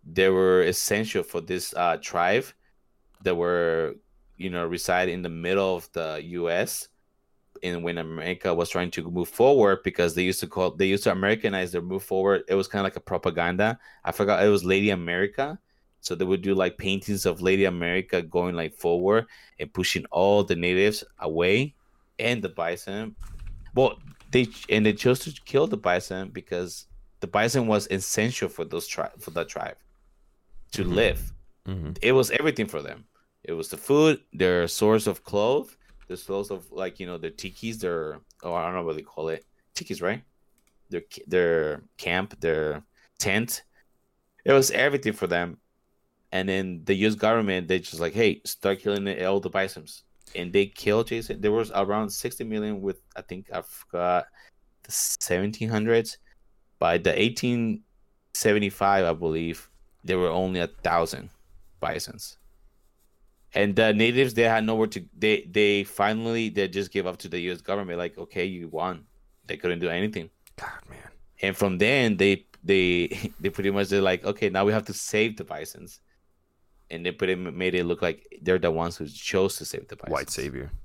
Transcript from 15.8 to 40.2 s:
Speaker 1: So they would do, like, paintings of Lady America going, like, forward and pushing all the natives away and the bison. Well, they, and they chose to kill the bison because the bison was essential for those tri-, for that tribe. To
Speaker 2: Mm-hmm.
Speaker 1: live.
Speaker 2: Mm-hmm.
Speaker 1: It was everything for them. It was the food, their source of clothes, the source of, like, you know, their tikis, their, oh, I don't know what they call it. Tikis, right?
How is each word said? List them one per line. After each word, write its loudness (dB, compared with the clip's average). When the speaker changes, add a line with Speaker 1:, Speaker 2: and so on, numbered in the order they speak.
Speaker 1:
So -6
they -2
would 0
do, 0
like, 0
paintings -2
of -2
Lady 4
America 0
going, -2
like, -4
forward 2
and -8
pushing -2
all 4
the 0
natives 2
away 0
and -2
the -6
bison. -6
Well, 4
they, 4
and 4
they 6
chose 2
to -10
kill 2
the -4
bison -2
because -8
the -8
bison 2
was 2
essential -2
for -6
those -6
tri-, -6
for -14
that -4
tribe. -10
To -4
Speaker 2:
Mm-hmm. 0
Speaker 1:
live. 0
Speaker 2:
Mm-hmm. -6
Speaker 1:
It 4
was 4
everything 0
for -8
them. -14
It -8
was -6
the -10
food, 4
their 2
source 4
of -4
clothes, 0
the -10
source -6
of, -10
like, -8
you -10
know, -10
their -8
tikis, -10
their, -4
oh, -6
I -2
don't -4
know -4
what -4
they -8
call -8
it. -8
Tikis, -8
right? -2